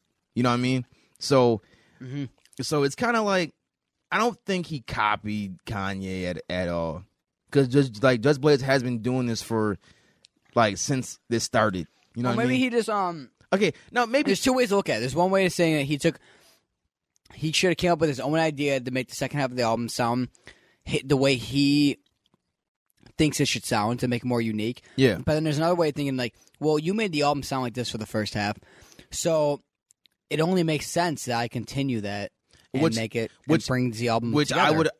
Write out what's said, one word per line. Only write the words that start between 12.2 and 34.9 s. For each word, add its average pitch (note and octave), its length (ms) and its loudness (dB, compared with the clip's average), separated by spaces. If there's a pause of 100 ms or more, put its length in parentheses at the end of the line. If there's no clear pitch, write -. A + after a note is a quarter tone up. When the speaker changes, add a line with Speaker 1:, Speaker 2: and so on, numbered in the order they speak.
Speaker 1:
know B2+ 80 0
Speaker 2:
Well, A#2+ 60 0
Speaker 1:
what A#3 60 2
I B3 40 2
Speaker 2:
maybe B3+ 140 0
Speaker 1:
mean? B3+ 120 0
Speaker 2:
he A#3+ 40 -2
just, A3 120 0
um, F3 420 -4 (220)
Speaker 1:
Okay, G3 200 2 (200)
no, A#3+ 140 2
maybe C#4+ 220 0
Speaker 2:
there's C#4+ 140 0
two C4 100 2
ways B3 180 2
to G3 60 2
look G3 120 0
at B2+ 100 0
it. - 20 -2
There's B2+ 140 -4
one F3+ 160 2
way F#3+ 160 4
of E3+ 60 0
saying D#3+ 240 2
that C#3 80 0
he C#3+ 140 -2
took, D#3+ 200 0 (1160)
he D#3 180 -4
should F#3 180 2
have D#3 60 0
came F3 160 2
up D#3 80 0
with D#3+ 80 4
his C3+ 120 -4
own C#3+ 180 -2
idea C#3+ 420 0
to B2 100 -6
make B2+ 180 -2
the - 60 -16
second C#3 260 -4
half C3 100 0
of B2 60 -8
the B2 60 0
album A2+ 260 0
sound B2 400 0 (560)
hit C3+ 240 -4
the C#3+ 80 4
way C3+ 200 4
he C#3+ 600 2 (1200)
thinks D3+ 240 2
it C3+ 80 2
should - 160 -4
sound A#2 360 0
to B2 80 0
make B2 160 -2
it - 20 -8
more B2 140 2
unique. A2 420 -4 (140)
Speaker 1:
Yeah. B2 220 4
Speaker 2:
But D3+ 160 -2
then D#3 100 0
there's D3 140 0
another E3+ 180 2
way D#3+ 140 2
of C3 40 -6
thinking, C#3 220 -4
like, B2 180 -4 (260)
well, D3+ 180 2
you D#3+ 140 -2
made G#3 200 -2
the D3 100 0
album C#3+ 220 2
sound C3 180 -4
like A#2+ 120 -6
this B2 160 -6
for A2+ 80 -8
the G#2+ 80 -8
first G#2+ 280 -4
half, G#2 220 -2 (540)
so D3+ 520 0 (640)
it D3 120 -2
only F3+ 240 2
makes D3+ 260 -2
sense E3+ 360 -2
that A#2+ 120 -2
I A#2+ 100 0
continue B2+ 540 -4
that G2+ 300 -6 (420)
and C3+ 80 0
Speaker 1:
Which, C3+ 140 2
Speaker 2:
make A2+ 200 -4
it, A2+ 140 -2 (160)
Speaker 1:
which, D#3 160 2
Speaker 2:
and - 60 -6
brings B2 300 -2
the A#2+ 120 -2
album A#2 220 0
Speaker 1:
which D3 200 2
I - 40 -2 (100)
Speaker 2:
together. D#3 120 2
Speaker 1:
would D#3+ 100 2 (100)